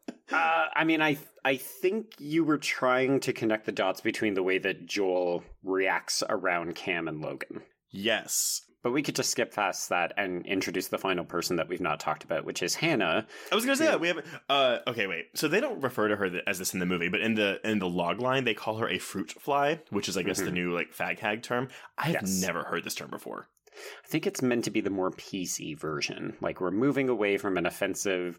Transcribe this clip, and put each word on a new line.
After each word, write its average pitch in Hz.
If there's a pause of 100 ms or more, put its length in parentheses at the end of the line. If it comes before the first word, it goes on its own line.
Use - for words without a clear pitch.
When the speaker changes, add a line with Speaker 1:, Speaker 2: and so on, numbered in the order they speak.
(340)
Speaker 1:
Uh, 165
I 160
mean, 160
I, 151 (260)
I 139
think 214
you 151
were 147
trying 131
to 131
connect 110
the 107
dots 95
between 110
the 95
way 92
that 85
Joel 90 (180)
reacts 92
around 87
Cam 85
and 78
Logan. 69 (260)
Speaker 2:
Yes. - (200)
Speaker 1:
But 120
we 151
could 139
just 131
skip -
past 98
that 87
and 92
introduce 92
the 101
final 90
person 87
that 78
we've 87
not 78
talked -
about, -
which -
is 85
Hannah. 110 (240)
Speaker 2:
I 180
was 226
gonna 269
say 277
Speaker 1:
Who 302
Speaker 2:
that 180
we 160
haven't. 175 (220)
Uh, 135 (100)
okay, 117
wait. 87 (100)
So 156
they 170
don't 254
refer 113
to 104
her 98
th-, 87
as 98
this 92
in 95
the 90
movie, 87
but 92
in 113
the, 101 (100)
in 107
the 92
log 87
line, 127
they 113
call 110
her 113
a 185
fruit -
fly, 147
which 101
is, 92
I 92
guess, 90
the 95
Speaker 1:
Mm-hmm. 92
Speaker 2:
new, 90
like, 87
fag 87
hag 110
term. 123 (300)
I -
have 165
Speaker 1:
Yes. 95
Speaker 2:
never 85
heard 85
this 110
term -
before. - (540)
Speaker 1:
I -
think 156
it's -
meant 123
to -
be 107
the 98
more 92
P -
C 80
version. 76
Like, 80
we're 90
moving 131
away 104
from 95
an 85
offensive, 90